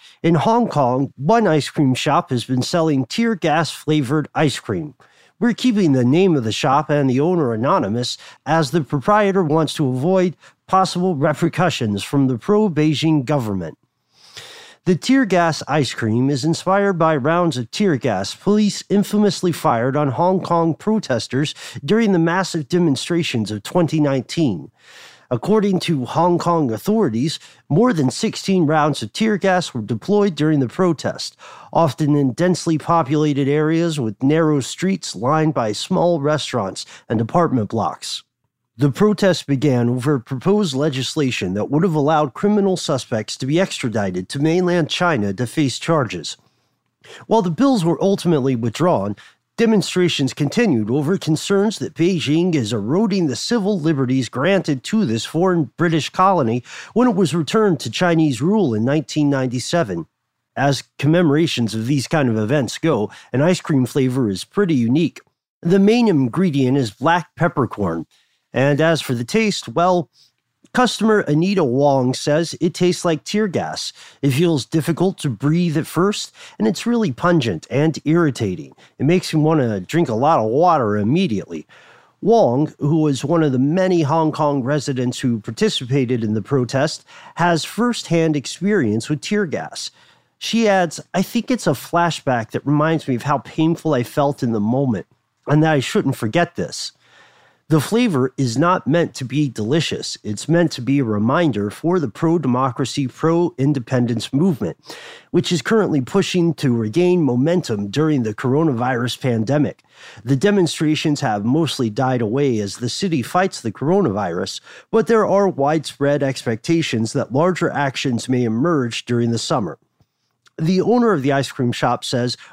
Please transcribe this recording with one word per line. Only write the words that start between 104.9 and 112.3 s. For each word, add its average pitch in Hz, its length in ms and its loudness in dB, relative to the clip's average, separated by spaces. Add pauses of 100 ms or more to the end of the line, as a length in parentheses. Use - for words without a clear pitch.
which 180 200 0
is 170 80 0
currently 180 400 0
pushing 170 540 0
to 127 200 0
regain 170 460 2
momentum 127 680 0
during 147 340 0
the 107 100 -2
coronavirus 127 880 0
pandemic. 127 640 0 (400)
The 127 100 0
demonstrations 156 840 0
have 107 240 -2
mostly 131 460 0
died 127 320 0
away 123 360 0